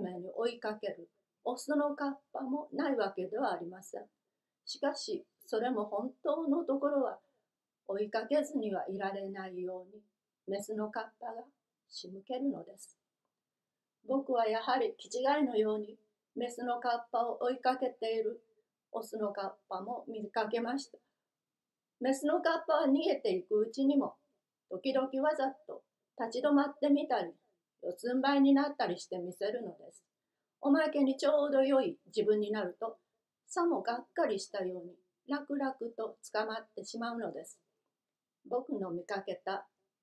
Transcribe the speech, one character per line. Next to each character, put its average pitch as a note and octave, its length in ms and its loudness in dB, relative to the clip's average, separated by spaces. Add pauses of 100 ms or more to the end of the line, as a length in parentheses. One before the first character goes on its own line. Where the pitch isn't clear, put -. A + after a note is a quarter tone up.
命 F3+ 180 -4
に F3+ 160 -8
追 A#3 140 0
い A#3+ 120 -4
か G#3+ 140 -4
け G#3 140 -8
る E3+ 200 -10 (360)
オ B3+ 120 -2
ス - 120 -10
の D4 260 2
カ C#4+ 160 -2
ッ - 20 -4 (200)
パ - 80 -6
も C#4 320 -4
な C#4 180 0
い B3+ 60 2
わ G3 160 0
け F#3 140 -4
で G#3+ 120 -6
は A#3+ 140 0
あ F3 60 -2
り E3+ 80 -8
ま F#3 160 -14
せ - 160 -12
ん。 - 40 -10 (600)
し - 160 -10
か C#4+ 140 0
し、 - 300 -6 (220)
そ A3 140 -2
れ B3 100 0
も G#3 160 -2
本 G#3+ 240 -4 (120)
当 D4+ 260 0
の D#4 160 2
と C#4 140 0
こ C#4+ 100 0
ろ C#4+ 140 2
は、 - 160 -2 (680)
追 G3 140 -4
い G#3+ 100 -2
か A3 160 -2
け C#4+ 160 4
ず D4 160 -4
に G#3+ 140 0
は F3+ 160 -2
い F#3+ 100 -6
ら G3 140 -4
れ G3 180 -6
な F#3+ 180 -8
い F3+ 140 -8
よ F#3 260 -8
う G3+ 80 -20
に、 G#3+ 60 -20 (440)
メ G3 160 -4
ス G#3+ 120 -8
の G#3+ 160 -4
カ A3 100 -4
ッ A3 40 -6 (160)
パ A#3+ 60 -10
が A#3 180 -10 (440)
仕 - 200 -14
向 G3 140 -14
け B3 120 -8
る C4+ 160 0
の E3+ 140 -8
で G3+ 140 -18
す。 - 200 -20 (1080)
僕 C4+ 260 0
は A3+ 160 4
や A3 120 0
は B3+ 180 2
り A3 200 0
気 - 80 -20
違 B3 140 -6 (220)
い - 20 4
の A#3+ 120 0
よ G#3+ 200 4
う - 20 -2
に、 G#3+ 180 -8 (400)
メ A#3+ 120 -2
ス A#3+ 160 -8
の A#3+ 160 0
カ B3 100 0
ッ A#3+ 100 0 (100)
パ A#3 120 2
を A#3+ 200 -2
追 B3 100 2
い C4 80 -4
か C4 160 4
け C4 140 0
て A3+ 240 -2
い A3+ 40 0
る A3 240 -2 (500)
オ A3+ 100 -6
ス A3 160 -10
の G#3 140 -2
カ G3 160 -6
ッ - 20 -6 (180)
パ F#3+ 120 -6
も A3+ 280 -8
見 G#3+ 220 -8
か A3 180 0
け A3+ 120 0
ま A#3+ 180 -2
し - 100 -8
た。 - 100 -20 (1040)
メ C4 140 2
ス C#4 120 -2
の D#4+ 140 2
カ E4 100 2
ッ - 20 2 (140)
パ D#4 80 4
は D4+ 120 4
逃 C#4 180 4
げ E4+ 120 2
て G3 180 0
い F#3 80 -2
く G#3+ 160 0
う A3 120 2
ち C4+ 160 0
に C#4+ 100 4
も、 A#3 180 2 (560)
時 C4 220 -2
々 C4 160 2 (140)
わ D4+ 120 4
ざ C#4 140 0 (180)
と - 160 -12 (360)
立 A3+ 220 -4
ち - 40 0
止 D4 80 6
ま C#4+ 160 6
っ - 100 -10
て D4 100 2
み C#4+ 200 6
た G#3+ 140 2
り、 E3+ 100 -6 (500)
四 F3 120 -4
つ B3 200 -4
ん C4 60 2
這 C#4 160 4
い C#4 40 8
に C#4 140 10
な C#4 140 6
っ C#4+ 80 -6
た B3 100 0
り F3 120 -4
し - 80 -12
て F3+ 120 -6
み F3+ 140 -6
せ G3 140 -4
る A#3 160 -2
の F3+ 140 -10
で - 160 -20
す。 - 120 -20 (560)
お C#4 100 2
ま D#4 200 6
け D4 120 2
に C4 140 4
ち - 100 0
ょ D4 200 6
う D4 40 -2
ど C4+ 120 6
良 C4+ 180 6
い - 260 -2
自 G#3+ 180 0
分 G#3+ 160 4
に G#3 120 -2
な G#3+ 100 0
る F3+ 160 -4
と、 A3+ 200 -6 (480)
さ F4 200 0
も C#4 160 2
が A#3+ 160 -2
っ - 160 -12
か E4 120 4
り G3 120 0
し - 100 -6
た G3 160 -4
よ F3+ 160 -4
う E3+ 40 -12
に、 F3+ 100 -16 (340)
楽 C#4+ 280 -4
々 C4+ 160 0 (240)
と A3 200 -6 (160)
捕 G#3+ 140 0
ま A3 140 -4
っ A3 140 -16
て G3 100 -10
し A3+ 140 -10
ま A#3 140 -4
う A#3 60 -6
の F#3 140 -4
で - 120 -12
す。 - 140 -20 (920)
僕 B3+ 300 -4
の F#3 120 -2
見 E3+ 140 -4
か G3+ 180 -4
け F#3 220 -6
た G3 220 -4 (360)